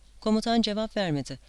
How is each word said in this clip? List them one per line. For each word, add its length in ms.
Komutan 420
cevap 340
vermedi. 420